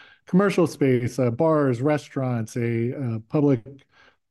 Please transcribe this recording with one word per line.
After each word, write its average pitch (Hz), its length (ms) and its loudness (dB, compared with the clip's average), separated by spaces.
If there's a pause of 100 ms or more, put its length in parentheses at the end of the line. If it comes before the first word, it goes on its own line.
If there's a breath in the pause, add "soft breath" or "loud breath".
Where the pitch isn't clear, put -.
(260 loud breath)
commercial 180 400 2
space, 123 520 0
uh, 123 120 2
bars, 143 500 2
restaurants, 131 760 -4
a, 117 380 -2
uh, 117 240 -6 (100)
public, 143 340 2 (680 soft breath)